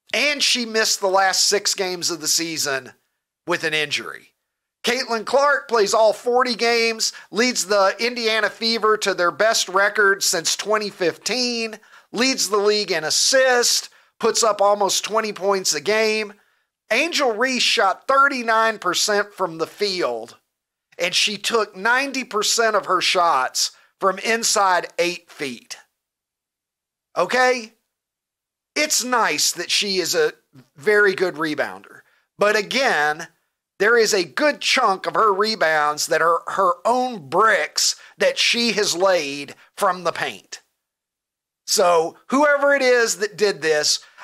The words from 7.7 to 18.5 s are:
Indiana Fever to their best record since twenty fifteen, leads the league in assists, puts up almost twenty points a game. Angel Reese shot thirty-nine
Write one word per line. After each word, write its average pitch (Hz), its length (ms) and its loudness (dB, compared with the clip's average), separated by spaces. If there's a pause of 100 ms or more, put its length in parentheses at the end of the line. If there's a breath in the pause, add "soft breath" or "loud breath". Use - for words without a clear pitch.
Indiana 220 500 -2
Fever 220 480 0
to 202 180 -2
their 175 160 0
best 214 380 0
record 196 540 2
since 165 340 -2
twenty 208 340 -4
fifteen, 226 880 -4 (340 soft breath)
leads 240 360 0
the 202 80 2
league 208 340 2
in 160 140 -2
assists, 247 840 2 (280 soft breath)
puts 220 260 0
up 208 180 2
almost 202 420 2
twenty 214 280 -2
points 185 420 -2
a 147 60 -6
game. 214 540 0 (580)
Angel 277 380 0
Reese 240 320 -2
shot - 460 0
thirty-nine 233 680 2